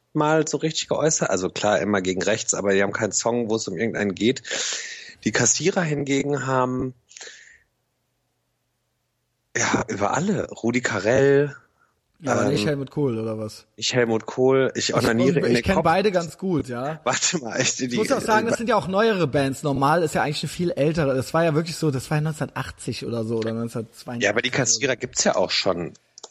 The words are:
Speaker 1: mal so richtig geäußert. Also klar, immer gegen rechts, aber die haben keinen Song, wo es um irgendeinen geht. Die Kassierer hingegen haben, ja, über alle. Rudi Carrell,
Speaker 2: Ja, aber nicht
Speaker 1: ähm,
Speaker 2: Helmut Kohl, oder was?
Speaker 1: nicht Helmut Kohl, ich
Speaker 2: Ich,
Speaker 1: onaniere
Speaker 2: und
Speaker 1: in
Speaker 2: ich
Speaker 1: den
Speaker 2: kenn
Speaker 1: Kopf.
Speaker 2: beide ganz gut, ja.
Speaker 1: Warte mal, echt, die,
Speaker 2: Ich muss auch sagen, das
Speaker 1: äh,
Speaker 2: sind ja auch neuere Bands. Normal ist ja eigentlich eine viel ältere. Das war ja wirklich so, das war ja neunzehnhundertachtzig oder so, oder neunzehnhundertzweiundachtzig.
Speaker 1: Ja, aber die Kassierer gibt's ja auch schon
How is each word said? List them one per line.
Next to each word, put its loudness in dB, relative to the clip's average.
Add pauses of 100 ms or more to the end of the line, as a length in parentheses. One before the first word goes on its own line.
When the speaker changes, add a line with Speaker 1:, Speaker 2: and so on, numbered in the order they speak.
(120)
Speaker 1:
mal 2
so -2
richtig -4
geäußert. 0
Also -2
klar, 0
immer 2
gegen 0
rechts, 0
aber 0
die 4
haben 0
keinen -2
Song, 0
wo 2
es -4
um -6
irgendeinen -2
geht. 0 (840)
Die 0
Kassierer 2
hingegen -2
haben, 0 (2500)
ja, 0
über 0
alle. 0
Rudi -2
Carrell, 2 (640)
Speaker 2:
Ja, -2
aber 2
nicht 0
Speaker 1:
ähm, 0
Speaker 2:
Helmut -4
Kohl, -2
oder -6
was? -10 (100)
Speaker 1:
nicht -4
Helmut 2
Kohl, 4
ich -2
Speaker 2:
Ich, -2
Speaker 1:
onaniere 4
Speaker 2:
und 2
Speaker 1:
in 2
Speaker 2:
ich 4
Speaker 1:
den -2
Speaker 2:
kenn 2
Speaker 1:
Kopf. 2
Speaker 2:
beide 4
ganz -2
gut, -2
ja. -6
Speaker 1:
Warte 0
mal, -6
echt, -2
die, -2
Speaker 2:
Ich -4
muss 0
auch 2
sagen, 2
das 0
Speaker 1:
äh, -10
Speaker 2:
sind -4
ja 2
auch 0
neuere 2
Bands. -2
Normal 2
ist -2
ja 2
eigentlich -2
eine -6
viel -2
ältere. 0
Das -4
war 4
ja 2
wirklich -2
so, 0
das -6
war 0
ja 2
neunzehnhundertachtzig -6
oder -4
so, -2
oder -2
neunzehnhundertzweiundachtzig. -6
Speaker 1:
Ja, 4
aber 0
die -2
Kassierer 0
gibt's -4
ja 2
auch 2
schon -2 (360)